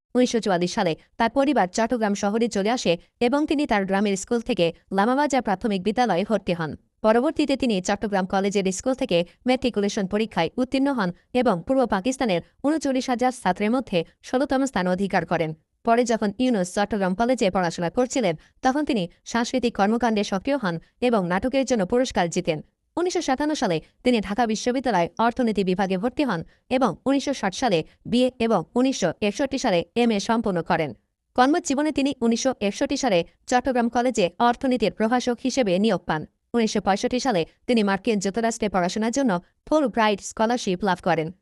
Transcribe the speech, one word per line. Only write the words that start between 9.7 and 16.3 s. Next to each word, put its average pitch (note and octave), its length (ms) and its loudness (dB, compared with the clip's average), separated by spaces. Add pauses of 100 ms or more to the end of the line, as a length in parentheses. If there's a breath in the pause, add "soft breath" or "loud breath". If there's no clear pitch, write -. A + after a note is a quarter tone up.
পরীক্ষায় G3+ 500 -2
উত্তীর্ণ C4+ 320 0 (100)
হন F#3 120 0 (240 soft breath)
এবং B3 200 2 (120)
পূর্ব C4 200 2
পাকিস্তানের A3 540 0 (240 soft breath)
ঊনচল্লিশ C#4 480 0
হাজার B3 200 0 (100)
ছাত্রের G3+ 280 0
মধ্যে A3+ 280 0 (240 soft breath)
ষোলোতম C4+ 440 0
স্থান F3+ 220 -2
অধিকার F#3 380 0
করেন। E3 240 -2 (340)
পরে A#3 200 4
যখন A3 340 0